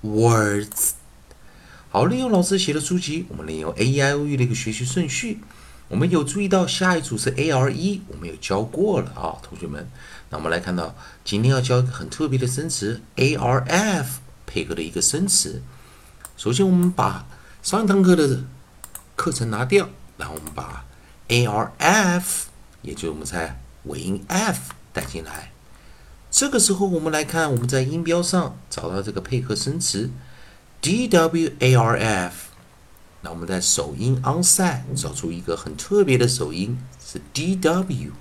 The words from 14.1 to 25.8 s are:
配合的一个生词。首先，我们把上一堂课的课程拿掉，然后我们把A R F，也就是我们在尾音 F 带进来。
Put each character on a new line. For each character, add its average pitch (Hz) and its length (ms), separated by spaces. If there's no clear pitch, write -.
配 - 180
合 78 100
的 80 80
一 80 80
个 87 100
生 180 280
词。 127 340
首 - 160
先， 190 140
我 185 60
们 180 180
把 98 340
上 214 220
一 - 20
堂 196 160
课 180 140
的 135 280
课 - 160
程 117 180
拿 110 160
掉， 190 240
然 - 120
后 78 60
我 78 60
们 78 140
把 - 300
A 120 180
R 107 320
F， 180 680
也 73 100
就 - 100
是 80 80
我 76 40
们 76 100
在 80 360
尾 73 160
音 92 260
F - 460
带 - 120
进 80 200
来。 78 280